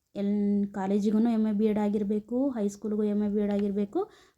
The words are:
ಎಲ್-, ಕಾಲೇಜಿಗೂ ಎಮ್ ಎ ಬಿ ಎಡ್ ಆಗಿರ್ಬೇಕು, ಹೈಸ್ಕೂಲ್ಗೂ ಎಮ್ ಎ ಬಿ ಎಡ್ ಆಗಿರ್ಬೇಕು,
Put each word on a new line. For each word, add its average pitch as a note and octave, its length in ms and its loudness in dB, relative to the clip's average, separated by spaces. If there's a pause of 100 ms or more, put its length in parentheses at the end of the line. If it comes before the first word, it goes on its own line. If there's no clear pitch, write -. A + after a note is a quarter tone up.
(160)
ಎಲ್-, G3+ 520 0
ಕಾಲೇಜಿಗೂ G3+ 520 0
ಎಮ್ A3 280 2
ಎ A3 40 0
ಬಿ G#3 140 2
ಎಡ್ G#3+ 140 2
ಆಗಿರ್ಬೇಕು, G#3+ 680 0
ಹೈಸ್ಕೂಲ್ಗೂ G#3+ 540 -4
ಎಮ್ G#3 200 0
ಎ G#3 60 0
ಬಿ G#3 100 0
ಎಡ್ G#3 120 0
ಆಗಿರ್ಬೇಕು, G3+ 580 -2 (280)